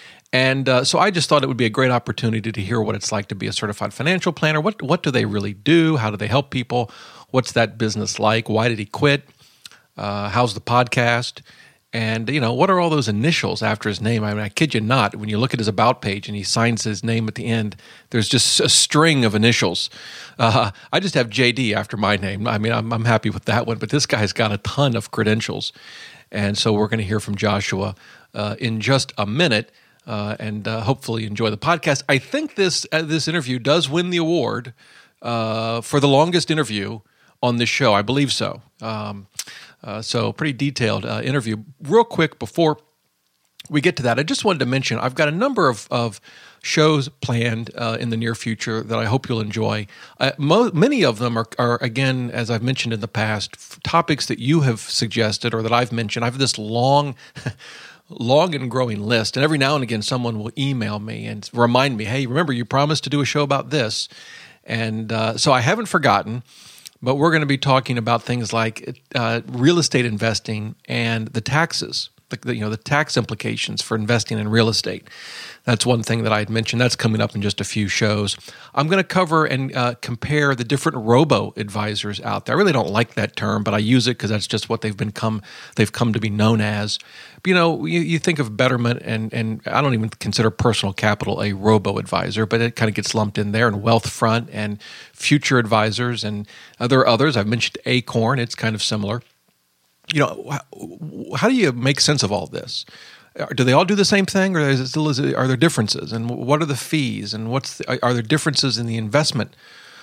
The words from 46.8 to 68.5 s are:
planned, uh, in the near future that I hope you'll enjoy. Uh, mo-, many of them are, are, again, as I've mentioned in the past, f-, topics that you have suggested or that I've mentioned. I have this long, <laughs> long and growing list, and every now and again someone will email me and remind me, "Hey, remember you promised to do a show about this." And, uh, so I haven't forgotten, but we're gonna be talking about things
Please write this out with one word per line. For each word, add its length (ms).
planned, 680
uh, 240
in 100
the 80
near 160
future 480
that 160
I 80
hope 240
you'll 120
enjoy. 440
Uh, 200
mo-, 340
many 320
of 140
them 180
are, 80
are, 240
again, 480
as 180
I've 140
mentioned 320
in 40
the 80
past, 460
f-, 300
topics 420
that 140
you 220
have 180
suggested 760
or 80
that 120
I've 180
mentioned. 340
I 40
have 100
this 180
long, 560
<laughs> 720
long 460
and 160
growing 320
list, 340
and 60
every 160
now 160
and 80
again 180
someone 380
will 180
email 400
me 300
and 260
remind 420
me, 100
"Hey, 200
remember 280
you 120
promised 380
to 80
do 100
a 40
show 180
about 260
this." 400
And, 480
uh, 260
so 140
I 80
haven't 280
forgotten, 540
but 140
we're 160
gonna 140
be 120
talking 420
about 240
things 280